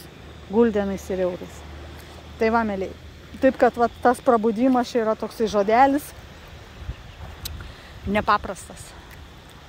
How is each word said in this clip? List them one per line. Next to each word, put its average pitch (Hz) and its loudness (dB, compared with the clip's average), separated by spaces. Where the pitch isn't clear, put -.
guldenais 202 2
ir 190 -2
eurais. 180 -4
Tai 220 2
va, 226 2
mielieji, 196 -4
taip 262 6
kad, 240 6
va, 240 2
tas 247 4
prabudimas 240 2
čia 233 0
yra 220 2
toksai 220 -4
žodelis 220 4
nepaprastas. 202 -2